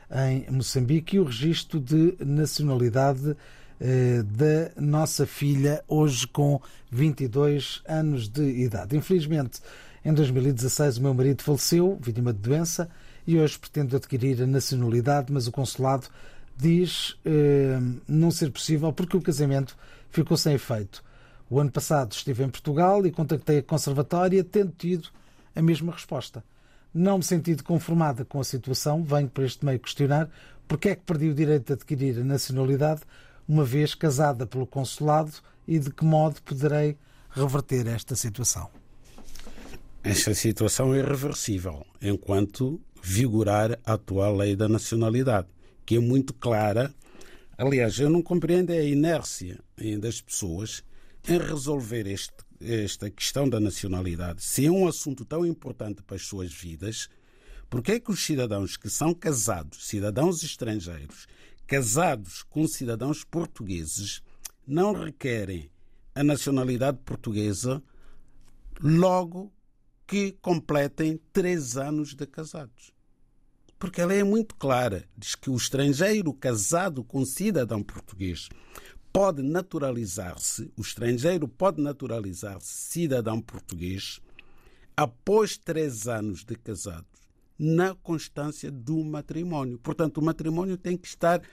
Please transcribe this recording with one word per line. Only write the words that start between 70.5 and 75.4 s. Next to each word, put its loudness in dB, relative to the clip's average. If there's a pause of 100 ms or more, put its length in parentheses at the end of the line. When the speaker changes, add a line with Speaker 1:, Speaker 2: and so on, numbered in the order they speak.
Speaker 2:
três 0
anos -4
de -12
casados? -16 (880)
Porque -6
ela 2
é 4
muito 0
clara. 0 (120)
Diz -8
que -8